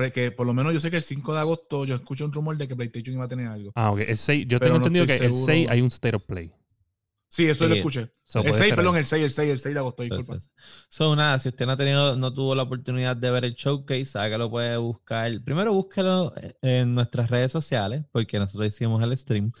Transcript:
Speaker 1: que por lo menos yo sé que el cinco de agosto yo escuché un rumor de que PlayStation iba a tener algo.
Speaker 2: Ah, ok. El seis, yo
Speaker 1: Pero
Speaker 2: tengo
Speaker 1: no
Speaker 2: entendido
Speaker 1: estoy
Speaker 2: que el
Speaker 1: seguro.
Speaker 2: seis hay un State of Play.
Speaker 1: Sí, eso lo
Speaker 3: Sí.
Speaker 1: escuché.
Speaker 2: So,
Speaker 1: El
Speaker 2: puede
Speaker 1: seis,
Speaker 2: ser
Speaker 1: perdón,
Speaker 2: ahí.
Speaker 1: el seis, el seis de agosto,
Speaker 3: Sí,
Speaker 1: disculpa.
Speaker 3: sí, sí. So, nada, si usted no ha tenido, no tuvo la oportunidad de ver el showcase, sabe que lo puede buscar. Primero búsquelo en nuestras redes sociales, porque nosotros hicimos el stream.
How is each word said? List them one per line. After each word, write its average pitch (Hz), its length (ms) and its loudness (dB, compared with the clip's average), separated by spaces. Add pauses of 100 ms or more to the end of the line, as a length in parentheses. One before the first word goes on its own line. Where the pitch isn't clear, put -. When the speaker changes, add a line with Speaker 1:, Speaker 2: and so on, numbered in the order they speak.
(120)
Speaker 1:
que 123 200 -2
por 123 160 -4
lo 120 80 0
menos 143 180 0
yo 160 60 0
sé 165 100 -4
que 170 80 -2
el 160 60 -2
cinco 143 320 -8
de 156 60 0
agosto 151 440 -4
yo 135 80 -2
escuché 135 300 -6
un 147 100 -6
rumor 151 240 -4
de 143 100 -4
que 127 80 -8
PlayStation 120 400 -8
iba 127 100 -6
a - 20 -10
tener 123 180 -6
algo. 107 300 -10
Speaker 2:
Ah, 110 160 2
ok. 101 80 0
El 107 180 0
seis, 147 300 0
yo 123 100 4
Speaker 1:
Pero 123 160 4
Speaker 2:
tengo 123 60 6
Speaker 1:
no 123 80 2
Speaker 2:
entendido 175 180 4
Speaker 1:
estoy 127 140 2
Speaker 2:
que 135 60 2
el 123 80 4
Speaker 1:
seguro. 131 120 0
Speaker 2:
seis 156 240 4
hay 120 120 4
un 127 80 4
State 117 260 -2
of 101 100 -2
Play. 87 260 -10 (760)
Speaker 1:
Sí, - 180 0
eso 156 220 2
lo - 60 6
Speaker 3:
Sí. - 60 6
Speaker 1:
escuché. 135 320 -2 (160)
Speaker 2:
So, - 120 0
Speaker 1:
El 107 60 2
Speaker 2:
puede 147 120 6
Speaker 1:
seis, 202 120 8
Speaker 2:
ser 214 80 6
Speaker 1:
perdón, 180 180 6
Speaker 2:
ahí. 165 40 4
Speaker 1:
el 143 60 2
seis, 156 180 2
el 143 360 0
seis 147 160 -4
de - 40 -2
agosto, 127 240 -6
Speaker 3:
Sí, 120 60 -6
Speaker 1:
disculpa. 123 300 -4
Speaker 3:
sí, - 160 -16
sí. - 340 -20
So, 156 260 2
nada, 147 220 2
si 131 120 -2
usted 123 180 -4
no 131 60 0
ha 131 40 -2
tenido, 139 380 2
no 127 180 -2
tuvo 135 220 -2
la 135 80 0
oportunidad 127 520 -4
de 120 140 -2
ver 123 160 0
el 120 100 -4
showcase, 139 500 -2
sabe 107 260 -4
que 110 80 -2
lo 117 100 -2
puede 117 280 -2
buscar. 117 540 -4 (120)
Primero 170 300 -2
búsquelo 185 600 0 (300)
en 127 320 2
nuestras 120 340 0
redes 123 220 0
sociales, 135 600 -4
porque 113 280 -2
nosotros 101 340 -2
hicimos 113 300 0
el 120 140 0
stream. 110 420 -2